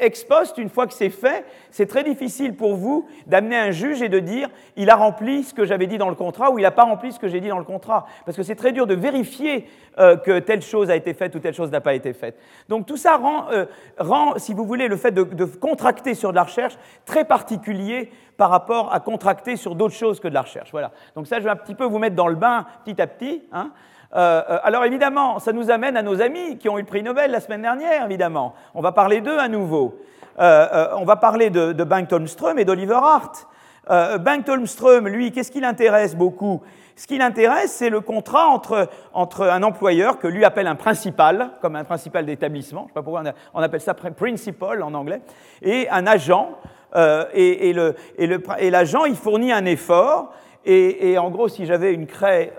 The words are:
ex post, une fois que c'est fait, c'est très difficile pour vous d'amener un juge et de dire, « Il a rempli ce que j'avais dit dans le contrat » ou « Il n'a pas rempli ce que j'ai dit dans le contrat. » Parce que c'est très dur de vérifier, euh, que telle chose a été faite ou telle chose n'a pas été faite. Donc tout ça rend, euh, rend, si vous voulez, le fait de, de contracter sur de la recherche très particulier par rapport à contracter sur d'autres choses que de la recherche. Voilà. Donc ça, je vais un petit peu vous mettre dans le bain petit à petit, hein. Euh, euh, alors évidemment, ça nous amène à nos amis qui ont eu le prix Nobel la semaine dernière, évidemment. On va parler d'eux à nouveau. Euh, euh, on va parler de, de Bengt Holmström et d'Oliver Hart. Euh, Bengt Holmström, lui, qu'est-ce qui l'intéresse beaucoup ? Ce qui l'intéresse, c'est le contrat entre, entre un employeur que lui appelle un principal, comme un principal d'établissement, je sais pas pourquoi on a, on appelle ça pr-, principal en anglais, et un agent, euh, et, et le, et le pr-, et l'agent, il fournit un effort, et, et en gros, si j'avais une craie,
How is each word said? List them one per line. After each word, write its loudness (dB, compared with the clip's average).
ex 0
post, 2
une -6
fois -2
que -12
c'est -2
fait, -2
c'est 0
très -2
difficile -4
pour 0
vous -4
d'amener 2
un 0
juge -4
et -2
de 2
dire, « -6
Il 4
a 10
rempli 0
ce -20
que 0
j'avais 0
dit -6
dans -2
le -6
contrat » -2
ou « -2
Il 0
n'a 6
pas 8
rempli 0
ce -18
que -4
j'ai -4
dit -8
dans -4
le -8
contrat. » -6
Parce -10
que -6
c'est -8
très 0
dur -2
de 2
vérifier, -4
euh, 10
que 0
telle -2
chose -2
a 2
été -4
faite -6
ou -8
telle -8
chose -6
n'a -4
pas 0
été -6
faite. -12
Donc -4
tout -10
ça 2
rend, -4
euh, -2
rend, 0
si -8
vous -6
voulez, -4
le -2
fait 0
de, 0
de -4
contracter -4
sur -6
de -2
la 4
recherche -6
très 0
particulier -4
par 4
rapport 0
à 0
contracter -4
sur -8
d'autres -2
choses -2
que -6
de -6
la 0
recherche. -14
Voilà. -8
Donc -12
ça, -4
je -8
vais -2
un -2
petit -16
peu -6
vous -2
mettre -2
dans 2
le -2
bain 0
petit -4
à -2
petit, -10
hein. -10
Euh, 2
euh, -2
alors 2
évidemment, 0
ça -4
nous -2
amène 0
à -2
nos -2
amis -4
qui -4
ont -4
eu -6
le -8
prix -6
Nobel -2
la -2
semaine -10
dernière, -2
évidemment. -4
On -10
va -2
parler 4
d'eux -2
à 0
nouveau. -2
Euh, 8
euh, 2
on -4
va 6
parler 4
de, 2
de -2
Bengt -2
Holmström -2
et 4
d'Oliver 0
Hart. 2
Euh, 2
Bengt 0
Holmström, 4
lui, -4
qu'est-ce -6
qui -8
l'intéresse 2
beaucoup ? -2
Ce -20
qui -6
l'intéresse, 2
c'est -2
le -2
contrat 0
entre, 0
entre -4
un 2
employeur 2
que -6
lui 0
appelle 4
un -2
principal, 2
comme -4
un -8
principal -6
d'établissement, -8
je -20
sais -20
pas -10
pourquoi -8
on -8
a, -8
on -4
appelle -2
ça -4
pr-, -8
principal -6
en -8
anglais, -8
et 0
un 0
agent, 4
euh, 4
et, 4
et 2
le, 0
et 0
le 0
pr-, -10
et 2
l'agent, 4
il 0
fournit 0
un 0
effort, 2
et, 4
et 4
en -2
gros, -2
si -10
j'avais 0
une -8
craie, 0